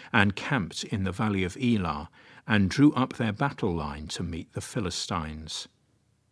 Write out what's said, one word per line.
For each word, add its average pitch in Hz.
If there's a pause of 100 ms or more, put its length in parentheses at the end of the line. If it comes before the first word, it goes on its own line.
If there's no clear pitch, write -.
(140)
and 101
camped -
in 104
the 95
valley 98
of 87
Elah 90 (360)
and 104
drew 147
up 127
their 110
battle 139
line 76
to -
meet 85
the -
Philistines. 80 (640)